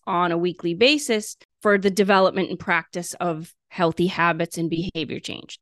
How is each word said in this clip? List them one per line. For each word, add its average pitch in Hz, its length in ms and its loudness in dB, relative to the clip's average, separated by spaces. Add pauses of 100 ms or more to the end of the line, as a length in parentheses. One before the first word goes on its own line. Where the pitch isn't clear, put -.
on 175 240 0
a 170 80 0
weekly 170 360 -2
basis 240 640 0 (260)
for 202 160 4
the 196 120 2
development 190 600 4
and 175 80 -6
practice 170 560 -4
of 165 400 -6 (140)
healthy 170 380 0
habits 170 520 0
and 170 100 -2
behavior 165 520 -6
change. - 400 -14